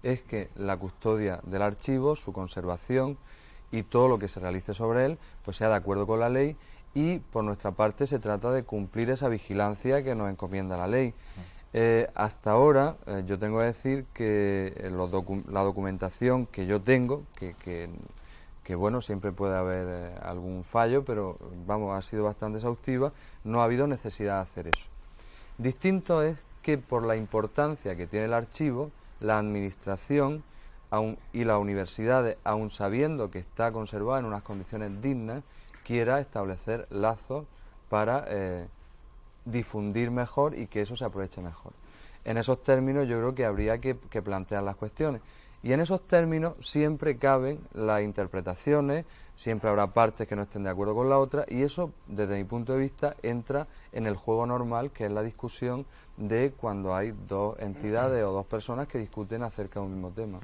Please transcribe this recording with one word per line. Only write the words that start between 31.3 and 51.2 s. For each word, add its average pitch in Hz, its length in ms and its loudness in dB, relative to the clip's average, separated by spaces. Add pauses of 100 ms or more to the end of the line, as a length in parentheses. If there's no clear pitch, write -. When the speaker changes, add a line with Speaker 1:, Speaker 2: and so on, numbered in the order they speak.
Speaker 1:
y 120 100 0
las 107 160 4
universidades, 110 840 2
aun 107 280 0
sabiendo 117 580 0
que 92 100 -8
está 113 320 -2
conservada 110 480 -2
en 123 60 -4
unas 104 160 -4
condiciones 101 600 -8
dignas, 123 420 -2 (400)
quiera 120 360 2
establecer 110 680 -4
lazos 113 560 -2 (440)
para, 110 380 2
eh, 92 400 -4 (800)
difundir 113 640 -2
mejor 123 440 0
y - 120 -8
que 107 140 -2
eso 107 140 -4
se 127 100 -6
aproveche 95 360 -6
mejor. 87 320 -12 (500)
En 113 140 -2
esos 123 260 0
términos 135 440 4
yo 117 100 0
creo 120 160 0
que 127 120 0
habría 107 340 2
que, 123 180 -2
que - 240 -6
plantear 98 400 -2
las 98 140 -2
cuestiones. 127 460 -2 (420)
Y 120 100 4
en 139 60 4
esos 180 280 0
términos 165 540 4
siempre 151 560 2
caben 135 420 4 (140)
las 107 280 2
interpretaciones, 104 1040 0 (300)
siempre 113 340 0
habrá 104 180 4
partes 110 400 4
que 107 80 -2
no 101 80 -2
estén 101 200 -8
de 98 60 -2
acuerdo 101 240 0
con 123 160 2
la 139 80 6
otra, 135 300 2